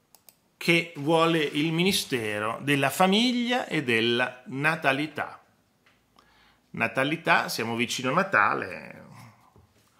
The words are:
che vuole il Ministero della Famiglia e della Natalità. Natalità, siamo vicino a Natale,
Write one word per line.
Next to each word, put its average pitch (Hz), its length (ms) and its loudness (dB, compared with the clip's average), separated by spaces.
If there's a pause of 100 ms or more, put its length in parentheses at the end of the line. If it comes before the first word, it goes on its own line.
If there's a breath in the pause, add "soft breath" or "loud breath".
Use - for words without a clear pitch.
(560)
che 170 400 0
vuole 165 420 2
il 151 320 0
Ministero 117 920 -2
della 139 280 2
Famiglia 240 760 2
e 156 160 -2
della 120 640 0
Natalità. 147 960 -2 (1300 soft breath)
Natalità, 135 760 0
siamo 117 280 -4
vicino 123 340 -2
a 139 40 0
Natale, 101 920 0 (960 loud breath)